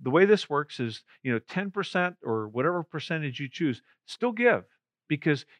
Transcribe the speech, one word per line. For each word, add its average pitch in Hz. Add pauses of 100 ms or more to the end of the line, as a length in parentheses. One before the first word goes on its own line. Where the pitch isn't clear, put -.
the 127
way 170
this 202
works 147
is, 117 (200)
you 131
know, 113
ten 190
percent 180
or 110
whatever 147
percentage 151
you 139
choose, 135 (240)
still -
give, 220 (420)
because 147 (140)